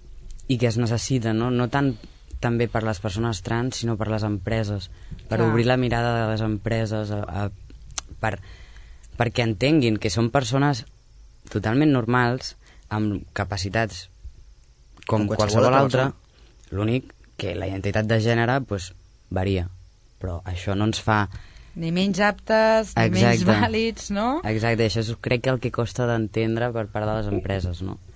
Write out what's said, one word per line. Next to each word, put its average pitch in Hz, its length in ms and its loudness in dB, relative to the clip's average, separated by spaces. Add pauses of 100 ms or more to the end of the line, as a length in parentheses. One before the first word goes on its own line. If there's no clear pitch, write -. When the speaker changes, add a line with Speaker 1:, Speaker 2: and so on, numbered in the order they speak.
(480)
Speaker 1:
i 131 100 2
que 120 100 4
es 110 100 0
necessita, 117 560 0
no? 117 180 2
No 123 200 2
tant 139 220 2 (500)
també 117 240 2
per 110 160 -2
les 110 160 -2
persones 110 420 -2
trans, 117 380 -2
sinó 117 160 -2
per 104 160 -2
les 110 160 0
empreses, 104 640 -2 (400)
per 113 100 0
Speaker 2:
Clar. 113 80 6
Speaker 1:
obrir 113 180 4
la 127 120 4
mirada 120 400 2
de 113 160 2
les 107 100 0
empreses, 107 680 -2
a, 104 100 -2 (240)
a, 98 40 -4 (720)
per, 110 140 -2 (840)
perquè 117 300 0
entenguin 117 500 4
que 107 140 -2
són 117 180 2
persones 135 540 2 (640)
totalment 123 460 4
normals, 123 600 0 (320)
amb 107 340 -2 (100)
capacitats 101 760 -4 (960)
com 107 160 2
Speaker 3:
Com 101 80 -2
qualsevol 110 320 4
Speaker 1:
qualsevol 127 160 6
Speaker 3:
altra 131 300 4
Speaker 1:
altra, - 640 -16
l'únic 110 340 0 (300)
que 90 160 -4
la 92 120 -4
identitat 98 400 -2
de 113 160 4
gènere, 117 440 2
pues, 98 240 -6 (400)
varia, 92 380 0 (500)
però 85 240 -8
això 95 320 -4
no 107 160 2
ens - 100 -6
fa 107 220 2 (480)
Speaker 2:
Ni 165 180 -6
menys 185 320 0
aptes, 220 720 2
ni 113 160 4
menys 120 320 4
Speaker 1:
Exacte. - 80 4
Speaker 2:
vàlids, 220 640 2
no? 208 140 0 (160)
Speaker 1:
Exacte, 110 420 2
això 113 160 0
és, 107 60 -4 (120)
crec 123 220 -2
que 131 80 -2
el 131 100 2
que 123 140 -4
costa 120 320 -2
d'entendre 113 640 0
per 113 120 -4 (100)
part 107 160 -2
de 107 80 0
les 107 140 -2
empreses, 92 500 -2
no? - 140 -6 (200)